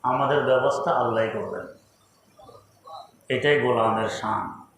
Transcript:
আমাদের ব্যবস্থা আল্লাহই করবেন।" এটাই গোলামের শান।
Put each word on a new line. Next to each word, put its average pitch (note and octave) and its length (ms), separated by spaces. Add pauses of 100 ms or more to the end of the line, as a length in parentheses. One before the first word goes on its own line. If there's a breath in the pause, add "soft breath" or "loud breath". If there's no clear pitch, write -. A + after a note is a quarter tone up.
আমাদের C3+ 420
ব্যবস্থা C3 460
আল্লাহই A#2 380
করবেন।" F#2 380 (1600)
এটাই C#3+ 320
গোলামের A2 480
শান। G2+ 580 (120)